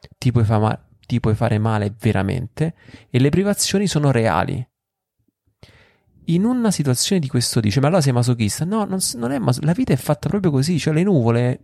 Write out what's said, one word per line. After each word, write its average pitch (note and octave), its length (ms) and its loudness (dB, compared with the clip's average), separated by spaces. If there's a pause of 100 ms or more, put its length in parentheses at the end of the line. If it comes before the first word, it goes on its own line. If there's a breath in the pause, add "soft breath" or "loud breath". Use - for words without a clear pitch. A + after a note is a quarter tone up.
(180)
ti B2 140 0
puoi A#2 140 4
fa G#2+ 140 2
ma-, G#2+ 200 0 (260)
ti A#2+ 140 -2
puoi A2 160 0
fare A2 220 0
male G#2+ 420 -2
veramente, G2+ 760 -2 (340 loud breath)
e B2 100 0
le C#3 100 4
privazioni G3 580 0
sono D3 240 0
reali. G2 540 0 (1600 soft breath)
In F3+ 180 0
una A#3 260 0
situazione D3 480 0
di C#3+ 80 -2
questo B2 320 -2
dice, A2 220 2
"Ma C#3 60 2
allora F3 140 2
sei C#3 120 2
masochista?" A#2+ 500 0
No, G3+ 220 -2
non F#3+ 160 -4
s-, - 140 -6
non A#3 180 -4
è C#4+ 60 -4
mas-, B2 220 0
la D3+ 120 0
vita B3+ 180 -2
è C#3+ 60 2
fatta - 320 -4
proprio F#3 220 0
così, C#3 280 0
cioè - 140 -2
le D#3+ 100 2
nuvole B2 600 2